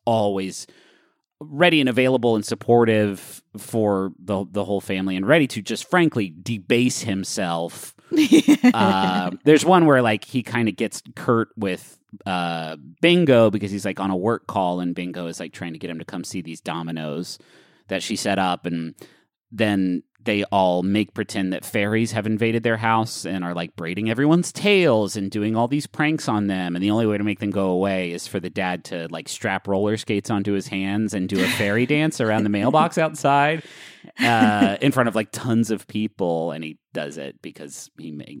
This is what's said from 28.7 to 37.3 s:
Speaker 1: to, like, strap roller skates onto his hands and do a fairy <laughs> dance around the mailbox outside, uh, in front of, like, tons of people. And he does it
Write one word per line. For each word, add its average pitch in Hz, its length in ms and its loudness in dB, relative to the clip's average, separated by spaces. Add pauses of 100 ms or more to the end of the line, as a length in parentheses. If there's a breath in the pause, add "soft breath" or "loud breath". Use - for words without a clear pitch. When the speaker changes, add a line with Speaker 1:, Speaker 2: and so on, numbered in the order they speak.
Speaker 1:
to, 82 240 -8
like, 82 180 -12
strap - 380 -6
roller 104 300 0
skates 104 340 -4
onto 101 220 -2
his 98 160 -2
hands 98 460 -2
and 95 140 -2
do 95 140 0
a 92 60 0
fairy 107 380 0
<laughs> - 0 -
dance 151 340 0
around 110 240 0
the 104 60 0
mailbox 135 480 2
outside, 151 640 2 (580 loud breath)
uh, 107 600 4
in 135 120 2
front 127 160 2
of, 107 60 -4
like, 110 180 -2
tons 113 380 0
of 104 160 -4
people. 87 640 -2
And 80 120 -8
he 78 140 -12 (140)
does 73 260 -8
it 69 240 -12